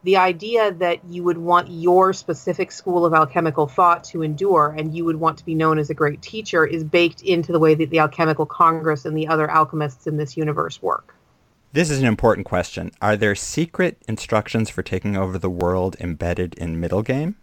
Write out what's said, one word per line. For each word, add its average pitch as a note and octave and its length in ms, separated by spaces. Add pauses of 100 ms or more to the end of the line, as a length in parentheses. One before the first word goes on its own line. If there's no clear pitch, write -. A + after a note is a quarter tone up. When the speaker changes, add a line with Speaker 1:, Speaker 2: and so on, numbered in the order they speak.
Speaker 1:
The F#3+ 140
idea G3+ 540
that F3 360
you F3 160
would F3 140
want F3 320
your F3+ 420
specific F3+ 600
school F3 340
of D#3+ 80
alchemical D#3+ 540
thought F3 380
to E3 180
endure D#3 520
and D#3 200
you E3+ 100
would D#3+ 120
want D#3 200
to - 80
be D#3+ 80
known D#3+ 240
as D3+ 140
a - 20
great D3 300
teacher F#3 420
is D#3+ 180
baked E3+ 380
into F3 300
the E3+ 80
way D#3 160
that D3+ 160
the D#3+ 80
Alchemical D#3 480
Congress D#3+ 580
and D#3 100
the D#3 120
other D#3 200
alchemists D#3 600
in D3+ 100
this D3 180
universe D3+ 460
work. - 320 (580)
Speaker 2:
This D3+ 200
is C#3 80
an C3 80
important G#2+ 400
question. F2 520
Are G#2+ 160
there G#2 200
secret - 720
instructions A2 640
for A2+ 100
taking G2+ 340
over F#2+ 220
the F#2 140
world F2+ 480
embedded F2 560
in E2 240
Middle F2 240
Game? C#3+ 400